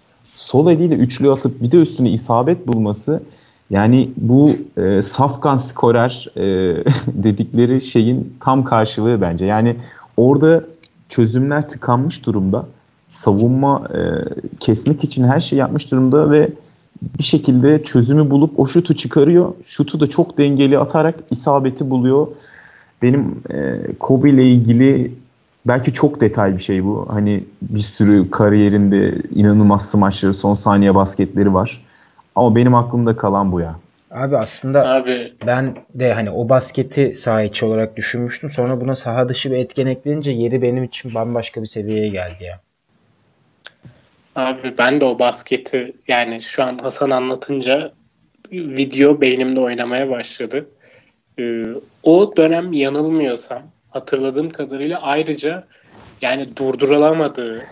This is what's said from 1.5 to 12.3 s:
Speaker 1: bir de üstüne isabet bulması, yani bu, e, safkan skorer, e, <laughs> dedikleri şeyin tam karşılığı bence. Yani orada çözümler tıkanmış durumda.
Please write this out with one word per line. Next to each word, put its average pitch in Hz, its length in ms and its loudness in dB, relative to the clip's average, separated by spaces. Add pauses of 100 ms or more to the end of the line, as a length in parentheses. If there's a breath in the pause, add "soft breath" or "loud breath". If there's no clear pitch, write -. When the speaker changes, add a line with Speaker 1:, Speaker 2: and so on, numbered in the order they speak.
Speaker 1:
bir 120 100 -2
de 175 60 6
üstüne 151 320 2
isabet 123 580 0
bulması, 113 540 -2 (480 loud breath)
yani 113 480 2
bu, 127 340 4 (260)
e, 95 240 0
safkan 135 560 -2
skorer, 120 760 0
e, - 80 -4
<laughs> 95 640 0
dedikleri 117 720 0
şeyin 123 580 0
tam 135 240 0
karşılığı 110 580 0
bence. 87 240 -2
Yani 110 300 0 (420 loud breath)
orada 143 460 4 (460)
çözümler 135 600 0
tıkanmış 127 560 -4
durumda. 104 400 -2 (440)